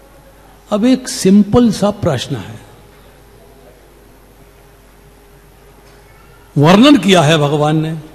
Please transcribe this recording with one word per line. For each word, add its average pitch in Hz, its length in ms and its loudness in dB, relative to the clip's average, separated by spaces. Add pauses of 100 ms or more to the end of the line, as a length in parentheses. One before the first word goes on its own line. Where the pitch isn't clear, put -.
(720)
अब 208 140 -2
एक 254 220 0
सिंपल 208 640 2
सा 202 180 -2
प्रश्न 147 460 -6
है, 107 240 -14 (4000)
वर्णन 202 400 4
किया 180 240 2
है 156 160 2
भगवान 151 440 -2
ने। 156 340 -10